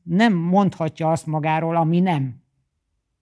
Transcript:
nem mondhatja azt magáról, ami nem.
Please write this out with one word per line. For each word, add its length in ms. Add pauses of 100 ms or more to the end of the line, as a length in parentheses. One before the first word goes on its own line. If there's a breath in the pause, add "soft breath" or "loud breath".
nem 320
mondhatja 760
azt 160
magáról, 500
ami 240
nem. 420 (800)